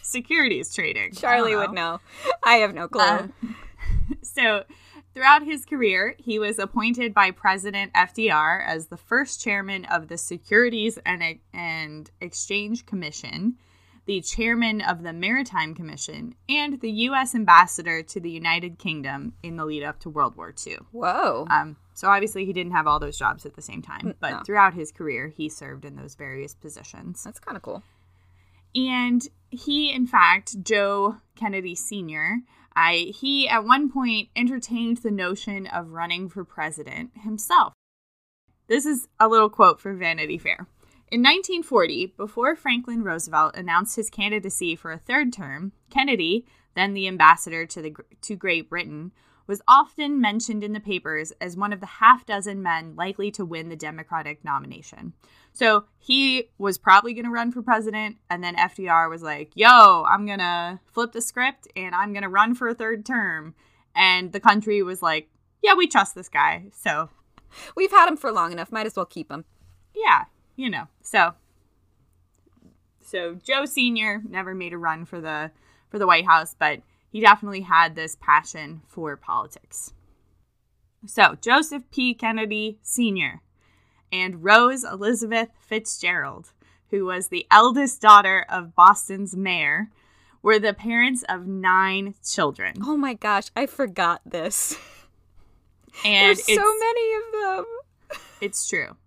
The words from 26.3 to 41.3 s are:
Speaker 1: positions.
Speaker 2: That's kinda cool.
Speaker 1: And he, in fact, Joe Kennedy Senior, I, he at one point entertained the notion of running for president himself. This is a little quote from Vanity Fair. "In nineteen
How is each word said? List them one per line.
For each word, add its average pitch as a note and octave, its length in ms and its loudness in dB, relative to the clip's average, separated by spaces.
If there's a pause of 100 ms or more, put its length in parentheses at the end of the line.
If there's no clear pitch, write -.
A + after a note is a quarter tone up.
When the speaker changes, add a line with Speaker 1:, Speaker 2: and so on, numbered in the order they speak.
Speaker 1:
positions. - 680 -18
Speaker 2:
That's - 160 -20
kinda A3+ 200 -16
cool. - 220 -14 (920)
Speaker 1:
And B3 480 0 (280)
he, D4 420 -4
in B3+ 140 -2
fact, F#3+ 580 4
Joe G3+ 520 0 (200)
Kennedy F#3+ 380 -6
Senior, E3+ 640 -6 (360)
I, E3+ 400 2
he C#4 320 -2
at A3 200 0
one C4+ 260 2
point A#3 420 -2
entertained A#3+ 600 -2
the A#3 140 -6
notion G3 560 -6
of E3+ 240 -8
running F3 400 -6
for F#3+ 120 -12
president D#3 680 -10 (100)
himself. G#3+ 540 0 (920)
This C4+ 180 0
is D4 220 -4 (120)
a A3 80 6
little A3 220 4
quote F#3 280 6
from G3 200 -10
Vanity E3 400 -4
Fair. - 280 -6 (420)
"In A#3+ 120 -2
nineteen E4+ 420 2